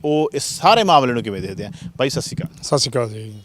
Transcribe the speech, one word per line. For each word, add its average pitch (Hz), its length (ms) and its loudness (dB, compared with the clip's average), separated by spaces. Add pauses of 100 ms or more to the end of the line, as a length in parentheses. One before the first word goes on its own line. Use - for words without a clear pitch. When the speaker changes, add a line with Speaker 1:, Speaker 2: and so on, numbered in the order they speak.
Speaker 1:
ਉਹ 151 300 0
ਇਸ 139 80 -4
ਸਾਰੇ 214 400 4
ਮਾਮਲੇ 147 300 6
ਨੂੰ 117 100 -2
ਕਿਵੇਂ 101 180 -6
ਦੇਖਦੇ 95 240 -8
ਆ। 101 60 -10 (260)
ਬਾਈ 135 120 0
ਸਤਿ 135 120 -4
ਸ਼੍ਰੀ - 160 -8
ਅਕਾਲ। - 260 -10
Speaker 2:
ਸਤਿ 147 160 2
ਸ਼੍ਰੀ 123 120 -2
ਅਕਾਲ 117 200 -2
ਜੀ। 110 220 -12 (120)